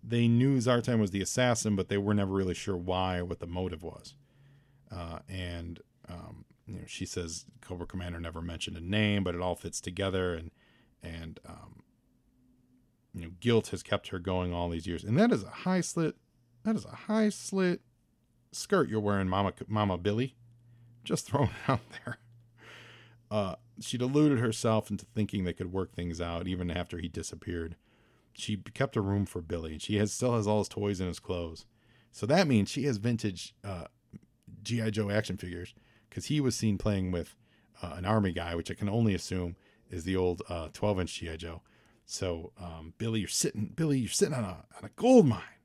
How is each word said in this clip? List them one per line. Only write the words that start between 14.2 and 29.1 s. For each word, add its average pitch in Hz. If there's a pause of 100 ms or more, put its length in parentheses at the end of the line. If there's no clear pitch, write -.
all 87
these 85
years. 85
And 113
that 240
is 110
a 95
high 185
slit, - (480)
that 220
is -
a -
high 214
slit 185 (720)
skirt -
you're 107
wearing, 101
Mama, 95 (120)
Mama 101
Billy. 104 (680)
Just -
throwing 135
it -
out 123 (240)
there. - (1120)
Uh, 101 (240)
she -
deluded 139
herself 110
into 101
thinking 104
they 90
could 90
work 92
things 85
out, 85
even 90
after 87
he 85
disappeared. 85 (580)
She -
kept -
a 120
room 98